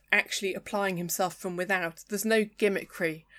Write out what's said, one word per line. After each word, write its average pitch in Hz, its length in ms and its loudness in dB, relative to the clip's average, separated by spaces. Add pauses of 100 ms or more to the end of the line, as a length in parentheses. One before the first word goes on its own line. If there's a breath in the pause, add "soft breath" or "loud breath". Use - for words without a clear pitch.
actually 202 440 0
applying 196 420 -2
himself 175 400 -2
from 180 220 -6
without. 180 500 -2
There's 208 160 -4
no 220 220 4
gimmickry 180 760 -2 (160 loud breath)